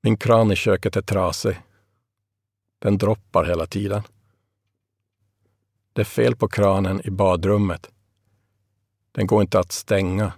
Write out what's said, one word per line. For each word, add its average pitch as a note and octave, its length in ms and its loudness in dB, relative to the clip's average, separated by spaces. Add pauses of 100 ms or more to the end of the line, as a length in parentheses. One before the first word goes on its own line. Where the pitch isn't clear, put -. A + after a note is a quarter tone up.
Min A2+ 120 2
kran A2+ 360 4
i F#2 40 0
köket - 400 0
är G2 60 0
trasig. F#2 580 -2 (1160)
Den G2+ 200 0
droppar G2+ 460 -2
hela E2 220 -2
tiden. G2+ 360 -6 (1900)
Det A2+ 80 -4
är G#2 40 2
fel A#2+ 320 0
på G#2+ 120 -2
kranen G2 580 0
i G2+ 40 -8
badrummet. F#2+ 800 0 (1200)
Den G2+ 140 -2
går G#2+ 160 4
inte F#2 180 2
att - 120 -4
stänga. G2 640 -2